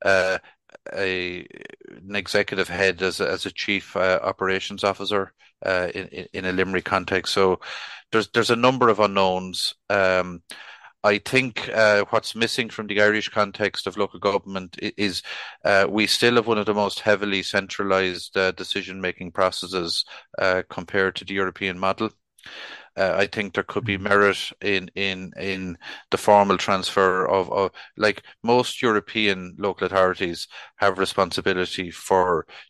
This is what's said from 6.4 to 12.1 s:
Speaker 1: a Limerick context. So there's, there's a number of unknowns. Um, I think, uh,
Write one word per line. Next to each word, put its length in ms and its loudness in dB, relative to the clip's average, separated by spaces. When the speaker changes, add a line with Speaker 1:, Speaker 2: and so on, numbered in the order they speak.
Speaker 1:
a 60 -2
Limerick 340 0
context. 480 -2
So 260 4
there's, 220 0
there's 180 2
a 60 2
number 320 4
of 120 4
unknowns. 720 0
Um, 520 0
I 140 4
think, 540 -2
uh, 380 4